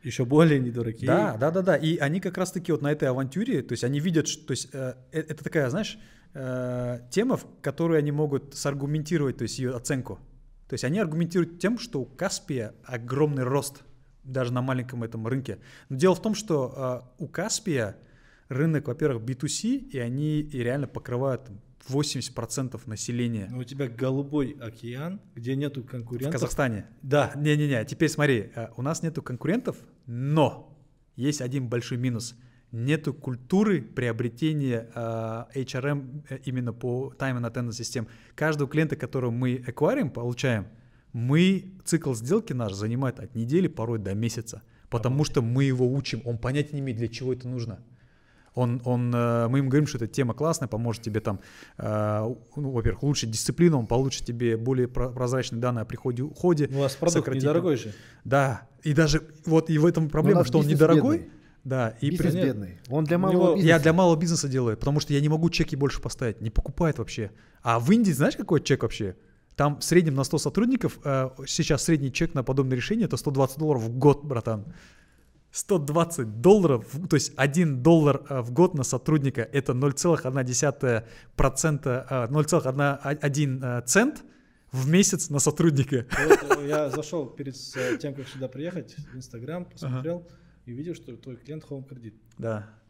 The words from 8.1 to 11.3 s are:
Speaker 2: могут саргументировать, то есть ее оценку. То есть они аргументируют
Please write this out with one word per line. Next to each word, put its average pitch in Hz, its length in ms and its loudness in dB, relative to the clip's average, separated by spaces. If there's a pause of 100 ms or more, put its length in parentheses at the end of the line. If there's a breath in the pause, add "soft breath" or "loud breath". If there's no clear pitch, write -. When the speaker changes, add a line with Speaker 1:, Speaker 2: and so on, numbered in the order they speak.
Speaker 2:
могут 143 440 -2
саргументировать, 143 800 -2
то 123 60 -6
есть - 160 -8
ее 127 160 -4
оценку. 123 440 -6 (480)
То - 60 -8
есть 127 120 -6
они 151 140 0
аргументируют 170 600 0